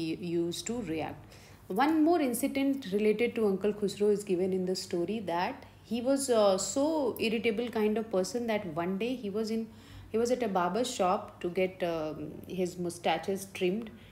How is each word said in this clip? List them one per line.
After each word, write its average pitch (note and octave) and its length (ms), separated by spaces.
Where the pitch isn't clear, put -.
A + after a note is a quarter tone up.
used E3+ 500
to A#3+ 160
react. D#3 420
One D4+ 360
more E4 180
incident C4+ 720
related G#3+ 420
to A3 120
Uncle G3+ 280
Khusro G#3 360
is G3+ 140
given F#3 300
in F#3 100
the F#3 100
story F#3 460
that F3+ 460
he A#3+ 160
was, C4+ 300
uh, G3+ 260
so C#4 640
irritable A3+ 500
kind G#3+ 300
of A3 120
person G#3+ 360
that G#3 280
one F3 220
day A#3 180
he G#3 140
was G#3+ 220
in, A3+ 160
he A3 60
was A#3+ 140
at B3 120
a A3 60
barber's F#3+ 420
shop G3 520
to F3 80
get, F#3 320
um, D#3 500
his F3+ 320
mustaches F3 760
trimmed. G3 380